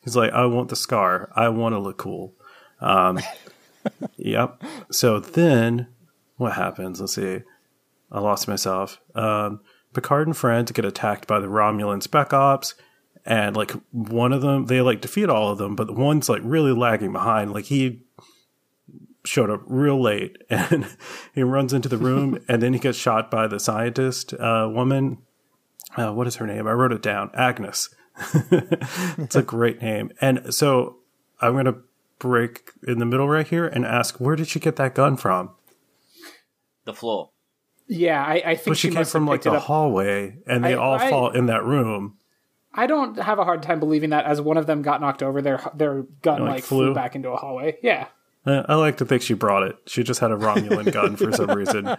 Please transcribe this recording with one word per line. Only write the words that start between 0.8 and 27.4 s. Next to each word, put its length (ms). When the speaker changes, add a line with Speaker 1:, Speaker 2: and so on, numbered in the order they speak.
Speaker 1:
I 140
wanna 300
look 180
cool." 380
Um, 400
<laughs> 460
yep. 440
So 300
then 640
what 180
happens? 460
Let's 140
see. 280
I 80
lost 300
myself. 520
Um, 460
Picard 320
and 100
friends 360
get 120
attacked 440
by 100
the 80
Romulan 560
Spec 300
Ops, 420
and, 320
like, 140
one 400
of 100
them, 240
they, 140
like, 200
defeat 280
all 240
of 60
them, 180
but 100
the 60
one's, 360
like, 160
really 280
lagging 400
behind. 400
Like, 140
he 360
showed 260
up 160
real 360
late, 420
<laughs> 60
and 360
he 80
runs 300
into 160
the 100
room, 460
<laughs> 40
and 140
then 100
he 60
gets 200
shot 320
by 160
the 140
scientist, 760
uh, 360
woman. 480
Uh, 160
what 140
is 100
her 100
name? 200
I 60
wrote 200
it 100
down. 320
Agnes. 560